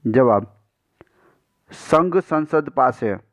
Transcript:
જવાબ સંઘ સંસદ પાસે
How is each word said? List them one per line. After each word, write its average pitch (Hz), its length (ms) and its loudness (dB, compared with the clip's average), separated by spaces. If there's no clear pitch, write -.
જવાબ 113 440 2
સંઘ 170 480 0
સંસદ 151 520 -4
પાસે 123 340 -2